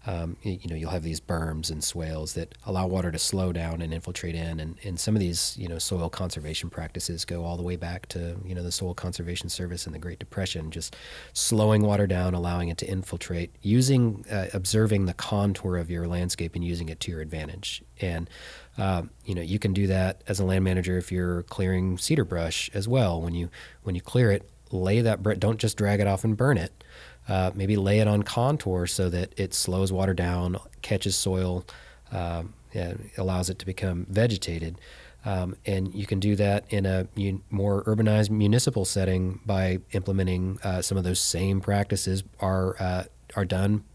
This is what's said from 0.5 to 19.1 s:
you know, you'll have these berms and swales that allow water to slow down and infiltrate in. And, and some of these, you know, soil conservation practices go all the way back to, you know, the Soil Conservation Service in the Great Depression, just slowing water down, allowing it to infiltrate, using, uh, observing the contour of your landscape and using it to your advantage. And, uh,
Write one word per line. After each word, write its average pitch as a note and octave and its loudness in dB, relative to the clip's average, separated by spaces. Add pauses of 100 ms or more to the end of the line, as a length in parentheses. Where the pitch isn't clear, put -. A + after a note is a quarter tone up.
you - -12
know, E2 -6
you'll D#2+ -6
have E2+ -2
these D#2+ -4
berms D#2+ -4
and D#2 -4
swales D#2+ -4
that - -8 (100)
allow F#2 0
water F2+ 0
to D#2+ -6
slow F#2 0
down E2 -2
and E2 -4
infiltrate E2+ -6
in. E2 -4
And, D#2 -8
and F2+ -6
some A2 0
of G#2+ 4
these, F2 0
you F#2+ -6
know, E2 -6
soil E2+ -2
conservation E2+ -6
practices E2 -6
go E2+ -4
all E2+ -4
the F2 -6
way F2 -2
back E2+ -8
to, E2+ -6
you F2+ -8
know, F2 -6
the F2 -4
Soil F2+ -4
Conservation F2 -6
Service F2 -6
in D#2+ -8
the D#2 -10
Great F2 -10
Depression, E2+ -6
just - -10 (380)
slowing G#2+ 6
water G2+ 4
down, F2+ 2
allowing F2 0
it E2 -4
to - -6
infiltrate, F2+ -4 (100)
using, A#2+ 4
uh, F#2+ -2
observing G2+ 4
the F2 0
contour G2 0
of E2+ -4
your E2+ -2
landscape F2 -2
and F2 -2
using E2+ -2
it E2 -10
to F#2 -6
your D#2+ -6
advantage. D#2 -8 (160)
And, E2+ -2 (520)
uh, F#2+ 2 (200)